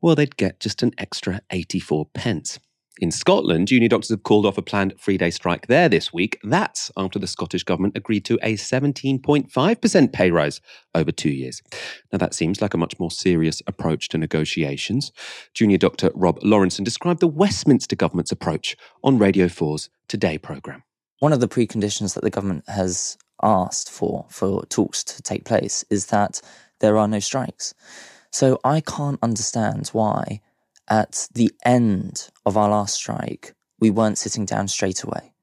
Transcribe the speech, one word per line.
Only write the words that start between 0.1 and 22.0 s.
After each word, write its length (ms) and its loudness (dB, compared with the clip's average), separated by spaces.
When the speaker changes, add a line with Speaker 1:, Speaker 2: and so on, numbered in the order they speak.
Speaker 1:
they'd 200 0
get 240 -2
just 220 -4
an 160 0
extra 440 -6
eighty-four 560 -4
pence. 500 -6
In 140 -2
Scotland, 560 2
junior 200 4
doctors 220 2
have 140 -2
called 240 6
off 100 0
a 60 -4
planned 360 -2
three-day 300 0
strike 380 -4
there 200 6
this 240 2
week. 320 -2
That's 540 -2
after 220 -4
the 80 -6
Scottish 360 -6
Government 320 -2
agreed 300 -4
to 160 0
a 140 -2
seventeen 640 -2
point 320 2
five 280 2
percent 320 4
pay 200 2
rise 280 0
over 160 0
two 180 -2
years. 320 -6
Now, 60 -2
that 160 0
seems 300 -2
like 100 -2
a 60 0
much 180 -2
more 140 -4
serious 560 0
approach 420 -4
to 80 -4
negotiations. 920 -2
Junior 240 4
Doctor 380 2
Rob 240 2
Lawrenson 440 2
described 360 -2
the 80 4
Westminster 680 2
Government's 360 -2
approach 440 -4
on 160 4
Radio 300 6
four's 420 -4
Today 320 -2
programme. 420 -14
Speaker 2:
One 120 4
of 100 2
the 60 2
preconditions 680 -2